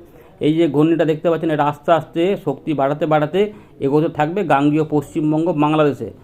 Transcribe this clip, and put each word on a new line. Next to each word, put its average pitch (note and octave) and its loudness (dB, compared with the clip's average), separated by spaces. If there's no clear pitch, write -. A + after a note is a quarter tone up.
এই D3+ 2
যে E3 2
ঘূর্ণিটা D#3 2
দেখতে D#3 -2
পাচ্ছেন, D#3+ -2
এটা D3 0
আস্তে D3 -2
আস্তে E3 0
শক্তি D3+ -4
বাড়াতে C#3+ -2
বাড়াতে D#3 0
এগোতে D3+ 0
থাকবে E3+ -2
গাঙ্গেয় D3 2
পশ্চিমবঙ্গ, D#3 -2
বাংলাদেশে। D3 0